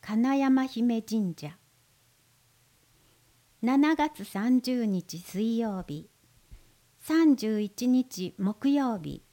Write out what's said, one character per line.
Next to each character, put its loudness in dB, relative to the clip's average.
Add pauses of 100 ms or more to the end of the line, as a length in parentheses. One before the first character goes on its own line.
金 0
山 2
姫 -2
神 -4
社。 -14 (2000)
七 4
月 -4
三 0
十 -2
日 -4
水 -4
曜 -4
日、 -12 (880)
三 6
十 -2
一 -2
日 0
木 0
曜 0
日。 -10 (100)